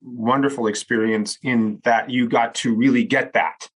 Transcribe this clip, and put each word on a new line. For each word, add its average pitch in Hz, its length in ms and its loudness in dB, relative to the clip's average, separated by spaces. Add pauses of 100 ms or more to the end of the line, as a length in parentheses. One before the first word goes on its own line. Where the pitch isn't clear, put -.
wonderful 123 640 0
experience 110 760 -2
in 117 420 0
that 117 260 2
you 123 180 0
got 117 280 0
to 117 180 -2
really 120 300 2
get 131 280 -2
that. - 460 -2